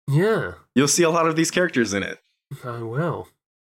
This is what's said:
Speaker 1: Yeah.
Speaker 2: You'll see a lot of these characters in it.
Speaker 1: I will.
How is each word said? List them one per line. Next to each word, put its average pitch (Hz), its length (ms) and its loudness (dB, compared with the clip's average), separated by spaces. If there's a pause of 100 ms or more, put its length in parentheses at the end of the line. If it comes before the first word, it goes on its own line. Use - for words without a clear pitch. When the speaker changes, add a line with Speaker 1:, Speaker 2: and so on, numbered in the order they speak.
Speaker 1:
Yeah. 151 440 2 (200)
Speaker 2:
You'll 139 140 4
see 170 160 2
a 160 60 4
lot 165 180 2
of 160 80 0
these 160 160 0
characters 127 420 0
in 95 100 -2
it. 82 160 -10 (440)
Speaker 1:
I 120 180 -10
will. 117 460 -6 (440)